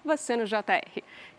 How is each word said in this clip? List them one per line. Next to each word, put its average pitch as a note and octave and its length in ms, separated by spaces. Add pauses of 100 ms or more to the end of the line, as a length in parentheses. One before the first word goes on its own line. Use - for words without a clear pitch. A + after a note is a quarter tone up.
Você G#3+ 320
no A#3 100
J G3 280
R. - 300 (360)